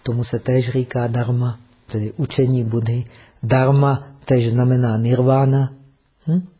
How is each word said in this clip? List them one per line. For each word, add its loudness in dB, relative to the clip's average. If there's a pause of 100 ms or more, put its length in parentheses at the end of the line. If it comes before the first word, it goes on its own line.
Tomu -4
se -6
též 0
říká -2
dharma, -2 (280)
tedy -6
učení 0
Buddhy. -2 (380)
Dharma 2 (160)
též 2
znamená 2
nirvana, 2 (540)
hm? -2 (120)